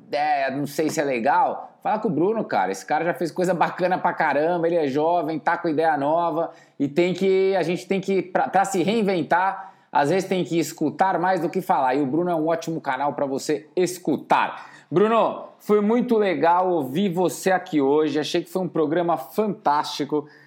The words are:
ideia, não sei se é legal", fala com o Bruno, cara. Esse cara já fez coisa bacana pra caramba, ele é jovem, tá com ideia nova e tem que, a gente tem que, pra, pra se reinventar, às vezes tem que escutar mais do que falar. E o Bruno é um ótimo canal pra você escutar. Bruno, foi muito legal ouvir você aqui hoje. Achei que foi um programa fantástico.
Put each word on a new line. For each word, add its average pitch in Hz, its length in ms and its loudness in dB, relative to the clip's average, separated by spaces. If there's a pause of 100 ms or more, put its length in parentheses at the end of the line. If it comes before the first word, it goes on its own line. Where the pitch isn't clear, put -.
ideia, 143 460 0
não 143 140 -2
sei 156 220 -2
se 160 120 -2
é 147 40 -2
legal", 135 800 0
fala 208 160 0
com 214 80 -4
o 190 60 0
Bruno, 190 320 0
cara. 95 260 0
Esse - 160 -8
cara 156 180 -2
já 170 100 0
fez 170 180 -4
coisa 180 200 0
bacana 175 460 0
pra 170 140 0
caramba, 165 560 0
ele 170 80 2
é 156 100 2
jovem, 156 540 0
tá 165 180 0
com 175 100 -4
ideia 156 280 2
nova 160 560 0 (260)
e 143 80 0
tem 175 260 2
que, 190 440 2
a 170 80 0
gente 175 240 -4
tem 190 120 0
que, 190 220 -2
pra, - 260 -2
pra 190 160 2
se 190 200 -2
reinventar, 190 880 0 (180)
às 143 180 2
vezes 185 180 0
tem 185 160 0
que 165 160 -2
escutar 165 600 0
mais 180 220 0
do 156 100 -2
que 185 100 -2
falar. 147 340 0
E 147 60 0
o 143 60 0
Bruno 170 240 -2
é 170 40 0
um 156 140 -2
ótimo 165 320 -4
canal 139 320 -2
pra 147 140 -2
você 135 500 -4
escutar. 147 920 -2 (200)
Bruno, 196 580 2 (100)
foi 208 240 2
muito 233 340 2
legal 185 540 2
ouvir 165 400 0
você 175 400 0
aqui 180 280 0
hoje. 143 400 2
Achei 151 240 -2
que - 60 -16
foi 190 140 -4
um 175 60 -4
programa 160 500 2
fantástico. 151 1080 0 (200)